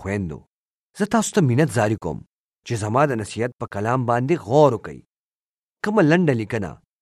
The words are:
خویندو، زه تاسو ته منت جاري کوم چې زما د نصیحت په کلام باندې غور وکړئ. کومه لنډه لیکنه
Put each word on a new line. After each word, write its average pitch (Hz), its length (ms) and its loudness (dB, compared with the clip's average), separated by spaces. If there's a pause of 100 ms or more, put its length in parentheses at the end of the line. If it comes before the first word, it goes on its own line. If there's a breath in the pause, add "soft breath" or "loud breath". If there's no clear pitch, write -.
خویندو، 95 380 -6 (580)
زه 202 180 -2
تاسو 226 220 0
ته 175 120 4
منت 120 260 2
جاري 110 300 0
کوم 78 180 -8 (440)
چې 120 160 -4
زما 107 280 0
د 117 100 -4
نصیحت 113 400 -6
په 117 140 -10
کلام 113 320 -2
باندې 123 280 0 (120)
غور 139 300 6
وکړئ. 76 220 -14 (840)
کومه 208 180 2
لنډه 160 380 4
لیکنه 101 300 -6 (320)